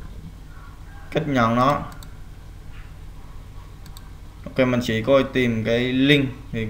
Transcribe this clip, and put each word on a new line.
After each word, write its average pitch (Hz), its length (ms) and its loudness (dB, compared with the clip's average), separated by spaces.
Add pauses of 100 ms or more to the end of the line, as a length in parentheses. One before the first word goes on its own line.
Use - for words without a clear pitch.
(1120)
cách 156 180 0
nhận 120 280 4
nó. 131 240 4 (2750)
Ok, 131 220 2
mình 123 160 4
sẽ 110 180 2
coi 131 320 6
tìm 117 320 4
cái 117 160 4
link 131 480 6 (240)
thì 113 180 -2